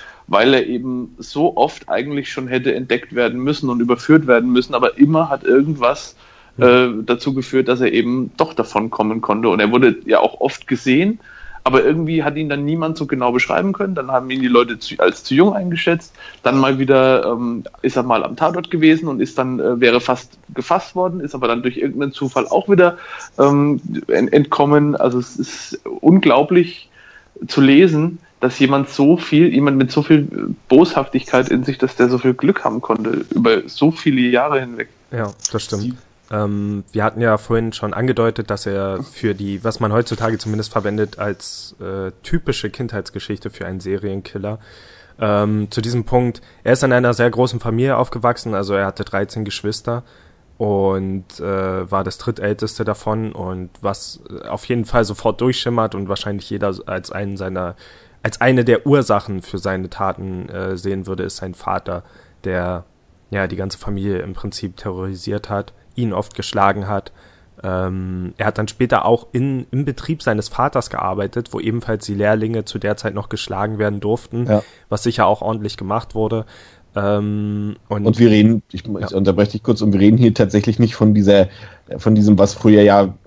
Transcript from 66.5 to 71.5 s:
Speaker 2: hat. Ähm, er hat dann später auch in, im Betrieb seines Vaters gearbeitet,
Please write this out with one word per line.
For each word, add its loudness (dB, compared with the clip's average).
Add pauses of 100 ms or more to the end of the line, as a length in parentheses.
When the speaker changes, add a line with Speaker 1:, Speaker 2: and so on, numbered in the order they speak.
Speaker 2:
hat. -6 (500)
Ähm, -6
er -4
hat -4
dann -4
später 0
auch 0
in, -2
im -2
Betrieb -8
seines -2
Vaters -2
gearbeitet, -6